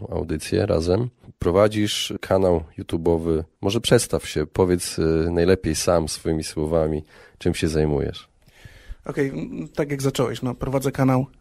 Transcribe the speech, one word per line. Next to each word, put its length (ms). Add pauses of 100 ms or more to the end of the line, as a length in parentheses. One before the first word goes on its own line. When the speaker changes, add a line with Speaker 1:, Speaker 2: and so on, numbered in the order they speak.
(100)
Speaker 1:
audycję 560
razem. 420 (300)
Prowadzisz 840
kanał 440 (140)
YouTube'owy. 640 (160)
Może 200
przedstaw 480
się, 180
powiedz, 520
y, 340
najlepiej 420
sam 340
swoimi 360
słowami, 600 (340)
czym 160
się 140
zajmujesz. 600 (760)
Speaker 2:
Okej, 240
m, 460
tak 160
jak 120
zacząłeś, 400
no, 120
prowadzę 380
kanał 340 (140)